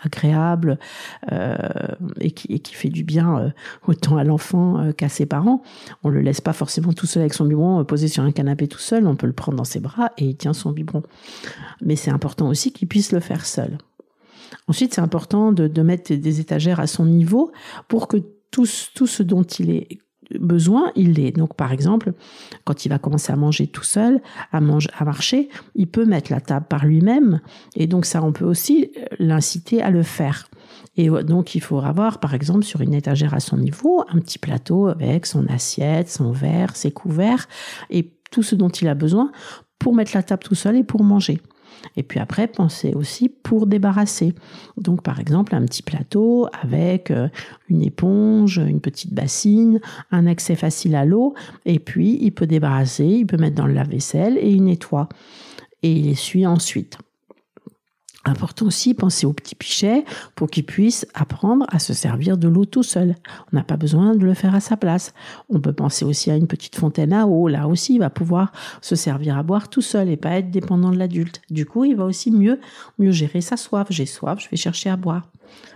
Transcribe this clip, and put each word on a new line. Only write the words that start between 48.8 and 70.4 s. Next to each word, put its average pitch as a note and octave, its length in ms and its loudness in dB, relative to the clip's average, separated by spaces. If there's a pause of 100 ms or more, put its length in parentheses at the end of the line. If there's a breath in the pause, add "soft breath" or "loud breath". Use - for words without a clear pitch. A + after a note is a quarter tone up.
petite - 320 -8
bassine, G#3+ 640 2 (300 loud breath)
un E3+ 160 4
accès E3+ 300 0
facile D#3+ 380 0
à C#3+ 120 2
l'eau. A#3 260 2 (320 loud breath)
Et E3+ 140 2
puis, G#3 420 0
il A3 120 2
peut - 140 -2
débarrasser, C#3+ 600 2
il G#3+ 200 2
peut F3+ 120 0
mettre D#3 160 2
dans D3 120 0
le C#3 60 2
lave-vaisselle D3 640 0
et - 140 2
il F#3+ 140 6
nettoie. E3+ 440 0 (720 loud breath)
Et E3 80 2
il D3+ 200 2
essuie F#3 360 0
ensuite. - 520 -2 (1300)
Important D3+ 400 -2
aussi, A3+ 260 0
penser - 320 0
au C#3+ 80 2
petit - 220 -12
pichet A#3 500 0 (300 loud breath)
pour D#3 160 -4
qu'il D3 160 -4
puisse A3 480 0
apprendre A#3 560 0
à F3 80 2
se - 160 -2
servir D3 420 0
de E3+ 120 2
l'eau F#3 180 4
tout B3+ 160 0
seul. F3+ 340 0 (340 loud breath)
On - 60 0
n'a C#3 60 0
pas D3+ 160 -2
besoin D#3+ 360 4
de F#3+ 120 4
le F#3 80 4
faire F#3+ 200 2
à G3 60 4
sa G#3+ 160 -2
place. F3+ 380 -2 (340 loud breath)
On G#3 100 0
peut D3 140 0
penser C#3+ 320 -2
aussi D3 260 0
à D3+ 60 2
une D#3+ 100 2
petite - 300 -6
fontaine D#3 380 0
à G#3+ 120 4
eau. E3+ 220 4
Là D3 180 0
aussi, E3+ 280 0
il A#3+ 60 4
va D#3+ 100 2
pouvoir F3 420 0 (300 loud breath)
se - 120 -2
servir C#3+ 440 -2
à C#3+ 40 -2
boire G3 280 -2
tout - 100 -2
seul G3 300 0
et D#3 80 -2
pas E3 140 -4
être F#3 180 -2